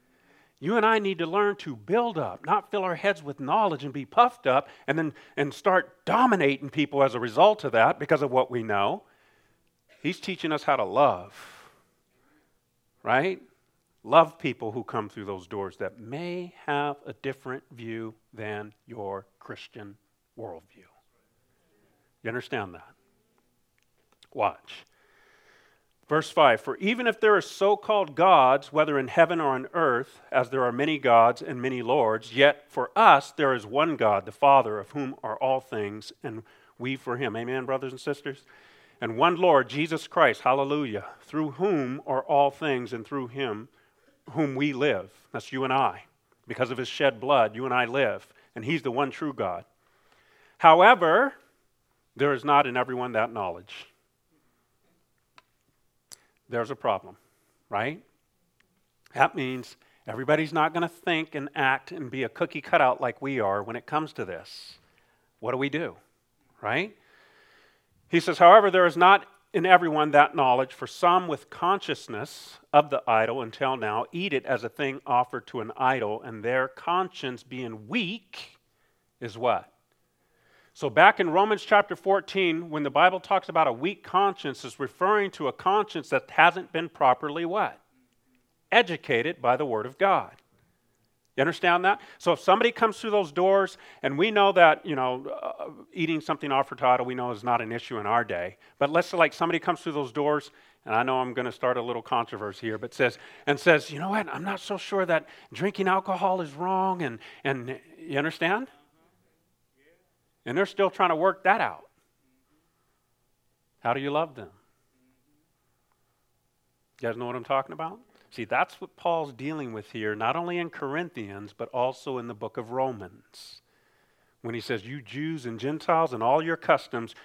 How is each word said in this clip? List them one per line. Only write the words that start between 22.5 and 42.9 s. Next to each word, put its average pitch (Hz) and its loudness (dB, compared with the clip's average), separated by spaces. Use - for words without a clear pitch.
that? - -20
Watch. - -6
Verse 151 -2
five, 131 6
"For 131 -8
even 233 -2
if 220 -2
there 214 4
are 190 4
so-called 202 -2
gods, 143 6
whether 151 0
in 131 -4
heaven 165 2
or 143 0
on 127 -6
earth, 143 0
as 127 0
there 131 0
are 120 0
many 147 -2
gods 120 6
and 131 -8
many 127 -4
lords, 113 0
yet 139 4
for 123 -6
us 190 6
there 139 0
is 113 -6
one 143 0
God, 104 2
the 107 -16
Father, 127 4
of 98 -12
whom 139 -8
are 110 -8
all 131 0
things, 104 -8
and 113 -12
we 127 -6
for 127 -6
him." 120 -4
Amen, 123 -6
brothers 131 -6
and 131 -18
sisters? 143 -10
"And 113 -6
one 165 2
Lord, 156 4
Jesus 151 -6
Christ," 139 2
hallelujah, 135 0
"through 151 -6
whom 147 -2
are 135 -2
all 143 4
things 131 -4